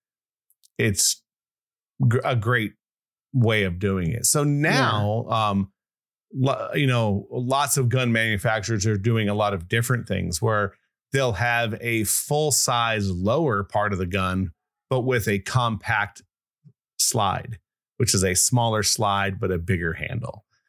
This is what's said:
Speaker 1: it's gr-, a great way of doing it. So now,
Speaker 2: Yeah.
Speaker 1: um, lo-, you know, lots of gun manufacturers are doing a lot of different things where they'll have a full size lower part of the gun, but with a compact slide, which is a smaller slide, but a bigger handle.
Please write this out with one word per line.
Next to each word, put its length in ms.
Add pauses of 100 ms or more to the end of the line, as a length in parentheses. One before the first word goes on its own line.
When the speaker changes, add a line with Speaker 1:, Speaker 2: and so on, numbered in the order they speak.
(760)
Speaker 1:
it's 460 (840)
gr-, 160
a 120
great 380 (600)
way 300
of 160
doing 320
it. 140
So 180
now, 840
Speaker 2:
Yeah. 220
Speaker 1:
um, 220 (600)
lo-, 400
you 140
know, 440
lots 460
of 120
gun 220
manufacturers 760
are 120
doing 320
a 40
lot 200
of 140
different 400
things 340
where 320 (400)
they'll 200
have 480
a 240
full 460
size 600
lower 520
part 300
of 60
the 60
gun, 460 (380)
but 120
with 260
a 120
compact 840 (760)
slide, 640 (380)
which 160
is 100
a 100
smaller 500
slide, 560
but 120
a 60
bigger 360
handle. 520 (240)